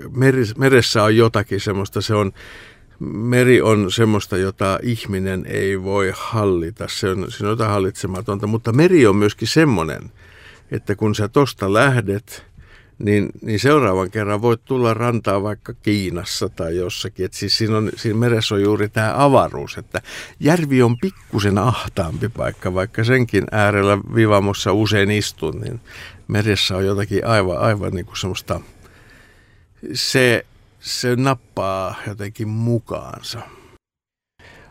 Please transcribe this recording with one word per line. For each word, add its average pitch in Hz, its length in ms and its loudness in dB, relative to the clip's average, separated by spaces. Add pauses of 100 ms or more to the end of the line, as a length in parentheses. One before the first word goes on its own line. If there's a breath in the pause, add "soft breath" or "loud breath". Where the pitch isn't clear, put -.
(160)
meri-, 127 420 2
meressä 131 460 4
on 110 140 4
jotakin 110 420 2
semmoista, 98 420 -4
se 107 140 -2
on, 101 160 0 (840 loud breath)
meri 123 480 4
on 104 300 2
semmoista, 104 460 2
jota 95 460 -2
ihminen 95 640 -4
ei 98 380 -4
voi 98 320 -2
hallita. 98 720 -2
Se - 200 -4
on, 95 200 -4
se 107 160 -8
on 101 40 -2
jotain 110 220 -2
hallitsematonta, 98 760 -4
mutta 113 260 -2
meri 156 340 6
on 98 80 4
myöskin 104 320 0
semmoinen, 87 640 0 (600 loud breath)
että 110 240 -6
kun 107 200 0
sä 104 120 -2
tosta 104 460 0
lähdet, 110 720 0 (540 soft breath)
niin, 104 300 2 (120)
niin 110 180 -2
seuraavan 101 520 2
kerran 104 300 -2
voit 117 240 0
tulla 123 280 2
rantaan 110 500 -2
vaikka 104 300 -8
Kiinassa 95 760 -4
tai 82 260 -6
jossakin. 92 500 -6
Et 90 80 -8
siis - 240 -2
siinä 110 200 0
on, 107 180 -2
siinä 113 240 -2
meressä 113 360 0
on 101 60 2
juuri 104 280 2
tää 110 340 0
avaruus, 95 540 2
että - 240 -8 (380 loud breath)
järvi 143 420 2
on 120 160 4
pikkusen 101 600 -2
ahtaampi 95 720 -2
paikka, - 440 -6
vaikka 95 300 -2
senkin 117 480 2
äärellä 101 460 4 (180)
Vivamossa 101 580 4
usein 104 380 2
istun, 90 500 -4
niin - 200 -10 (460 loud breath)
meressä 104 500 0
on 95 80 0
jotakin 98 420 -2
aivan, 98 300 0
aivan 98 360 -2
niinku 90 220 -8
semmoista, 90 460 -6 (1300 soft breath)
se, 123 520 0 (340)
se - 360 -4
nappaa 98 800 -2 (120)
jotenkin 107 400 -10
mukaansa. 113 920 -4 (1300 loud breath)